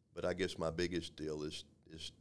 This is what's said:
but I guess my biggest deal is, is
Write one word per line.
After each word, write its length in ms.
but 100
I 100
guess 240
my 120
biggest 460
deal 280
is, 200
is 180